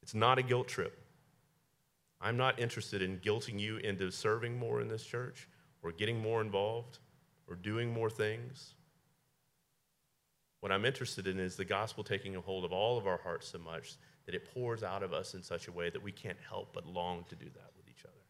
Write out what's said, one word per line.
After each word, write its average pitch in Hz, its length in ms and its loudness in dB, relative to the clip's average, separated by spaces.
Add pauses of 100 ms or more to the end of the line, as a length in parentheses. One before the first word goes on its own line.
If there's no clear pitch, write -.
It's - 120 -14
not 120 240 10
a 131 40 4
guilt 123 260 4
trip. - 300 -2 (1200)
I'm 113 160 2
not 131 200 6
interested 113 440 0
in 92 160 0
guilting 107 400 0
you 107 200 -2
into 95 320 -2
serving 117 480 0
more 120 220 0
in 117 80 -2
this 113 160 -4
church - 420 -8 (360)
or 85 100 -2
getting 107 260 0
more 110 220 2
involved 110 600 0 (460)
or 90 80 -8
doing 110 380 0
more 113 160 2
things. 113 640 -2 (1900)
What 95 120 0
I'm 101 140 4
interested 127 400 -2
in 92 120 0
is 92 180 -2
the 98 100 -4
gospel 104 360 0
taking 95 340 -4
a 90 40 -4
hold 92 240 -4
of 87 80 -2
all 110 240 4
of 101 100 -2
our 90 120 2
hearts - 300 -6
so 87 100 -10
much 82 380 -10 (280)
that 87 100 -8
it - 200 -6
pours 120 280 -2
out 98 200 -2
of 90 100 -2
us 90 220 -2
in 92 80 -10
such - 260 -6
a 87 40 -12
way 87 180 0
that - 120 -8
we 101 80 -8
can't 92 280 -8 (100)
help 98 240 -8
but 85 140 -8
long 87 420 -4
to - 60 -12
do - 100 -16
that - 320 -18
with - 140 -20
each - 160 -20
other. - 80 -20 (160)